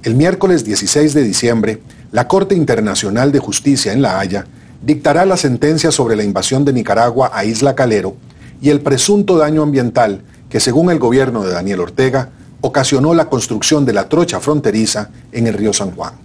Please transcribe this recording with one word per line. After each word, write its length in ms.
El 140
miércoles 480
dieciséis 500
de 80
diciembre, 600
la 160
Corte 280
Internacional 760
de 60
Justicia 560
en 80
La 180
Haya 280
dictará 460
la 100
sentencia 540
sobre 240
la 80
invasión 420
de 80
Nicaragua 580
a 140
Isla 300
Calero 400
y 100
el 120
presunto 560
daño 240
ambiental 600
que, 100
según 300
el 80
gobierno 460
de 80
Daniel 300
Ortega, 500
ocasionó 520
la 160
construcción 560
de 80
la 160
trocha 300
fronteriza 720
en 140
el 80
río 200
San 180
Juan. 340